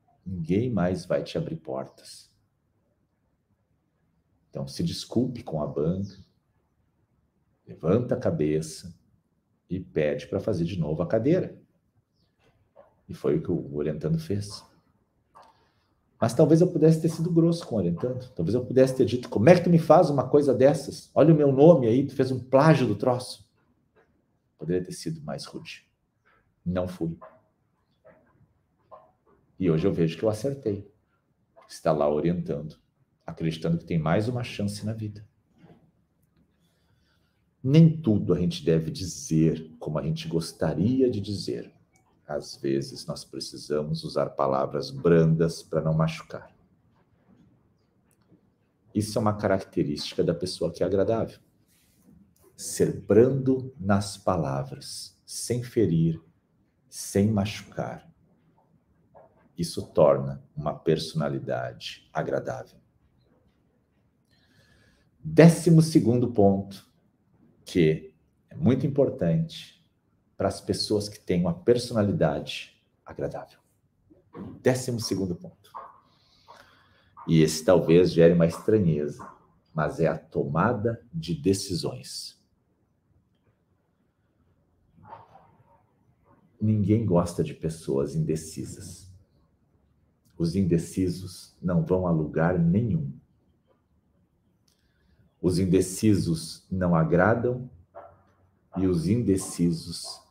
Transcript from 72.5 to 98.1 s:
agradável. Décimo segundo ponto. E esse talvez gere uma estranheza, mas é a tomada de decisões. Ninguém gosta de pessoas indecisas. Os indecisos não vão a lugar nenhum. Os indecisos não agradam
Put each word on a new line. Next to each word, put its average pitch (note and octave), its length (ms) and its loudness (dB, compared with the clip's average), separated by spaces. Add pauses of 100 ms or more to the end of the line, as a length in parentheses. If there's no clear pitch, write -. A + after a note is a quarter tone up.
agradável. - 540 -12 (1000)
Décimo B2+ 400 -2
segundo F#2+ 360 -4
ponto. - 360 -20 (1600)
E D#2+ 160 6
esse - 200 0
talvez E2+ 480 6
gere E2+ 220 8
uma E2+ 140 4
estranheza, E2 840 0 (400)
mas D#2 280 -4
é D#2+ 80 2
a C#2 100 -2
tomada G2+ 960 -2
de F2 220 -6
decisões. D2 1080 -4 (4000)
Ninguém G#2+ 460 2
gosta F2 380 0
de C#2+ 100 -8
pessoas C#2 640 -4
indecisas. - 1000 -8 (1200)
Os E2 200 -4
indecisos F2+ 1080 -4
não E2+ 240 0
vão F#2 220 0
a E2+ 40 0
lugar D#2+ 460 0
nenhum. F2 560 0 (2250)
Os F2 200 0
indecisos F#2 1120 0
não F2+ 240 0
agradam G#2 720 2 (1080)